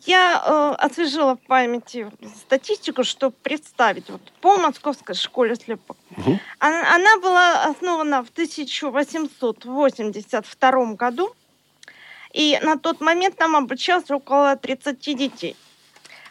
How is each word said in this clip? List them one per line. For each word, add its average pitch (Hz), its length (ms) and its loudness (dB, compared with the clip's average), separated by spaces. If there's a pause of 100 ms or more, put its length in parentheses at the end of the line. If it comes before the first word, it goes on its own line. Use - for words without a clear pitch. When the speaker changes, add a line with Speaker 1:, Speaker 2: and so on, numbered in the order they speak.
Speaker 1:
Я, 359 400 4
э, 294 400 2
освежила 285 520 0
в - 100 -20
памяти 240 640 -2 (300)
статистику, 269 640 -2
чтобы 254 280 -2 (100)
представить, 220 680 -4
вот 190 120 -16 (200)
по 392 160 6
Московской 294 580 -4
школе 240 400 -2
слепых. - 400 -12 (220)
Speaker 2:
Мгм. 175 220 0 (200)
Speaker 1:
Она, 320 360 2
она 403 280 6
была 359 400 4
основана 302 600 -2
в 233 60 -20
тысяча 311 640 -8
восемьсот 277 720 -4
восемьдесят 233 800 -4
втором 262 500 0
году. 247 380 -4 (1000)
И 302 280 2
на 311 160 0
тот 330 240 -4
момент 349 360 0
там 320 180 2
обучалось 285 560 -2
около 277 460 2
тридцати 269 580 -8
детей. 247 400 -6 (760)